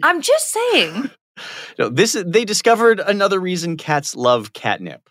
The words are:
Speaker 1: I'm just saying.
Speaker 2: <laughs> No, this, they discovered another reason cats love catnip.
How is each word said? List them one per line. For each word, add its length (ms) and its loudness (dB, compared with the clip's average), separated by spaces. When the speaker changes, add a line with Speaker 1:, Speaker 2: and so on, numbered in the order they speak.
Speaker 1:
I'm 180 0
just 300 0
saying. 640 -2
Speaker 2:
<laughs> 60 -20
No, 100 -2
this, 360 0
they 200 2
discovered 560 4
another 400 0
reason 380 -4
cats 360 -2
love 380 2
catnip. 580 -6